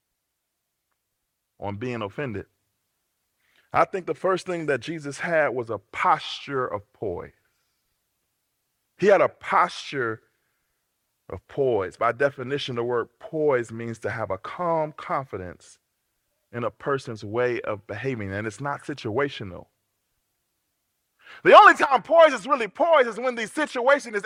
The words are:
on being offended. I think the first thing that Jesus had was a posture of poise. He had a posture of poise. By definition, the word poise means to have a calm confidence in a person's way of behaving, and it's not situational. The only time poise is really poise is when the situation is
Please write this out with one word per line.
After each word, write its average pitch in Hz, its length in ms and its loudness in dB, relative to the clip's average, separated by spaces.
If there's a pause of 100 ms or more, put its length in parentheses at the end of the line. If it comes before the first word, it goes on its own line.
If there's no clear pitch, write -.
(1600)
on 101 180 -8
being 120 260 -8
offended. 104 440 -8 (1300)
I 151 120 2
think 185 220 -6
the 165 80 -4
first 180 320 -2
thing 170 200 -6
that 139 140 -2
Jesus 147 380 -10
had 156 300 0
was 117 220 -6
a 104 80 -6
posture - 880 -2
of - 260 -10
poise. 87 400 -10 (1700)
He 190 100 2
had 190 120 6
a 131 80 4
posture 143 920 -4 (1080)
of - 200 -14
poise. 113 480 -2
By 117 160 2
definition, 135 640 -4
the 120 80 -4
word 120 240 -4 (100)
poise 139 520 -2
means 113 300 -10
to 104 100 -6
have 110 200 -6
a 95 80 -4
calm 165 580 -4
confidence 113 840 -10 (720)
in 120 120 -6
a 107 60 -4
person's 127 540 -6
way 120 380 -2
of 104 240 -8
behaving, 107 460 -8
and 104 140 -6
it's 110 140 -10
not 139 240 -8
situational. 107 800 -6 (1800)
The 226 160 10
only 381 160 12
time 269 280 2
poise 311 300 8
is 214 140 -6
really 247 220 0
poise 294 380 4
is 214 120 -8
when 254 160 -2
the 226 140 -4
situation 262 640 0
is 202 120 -4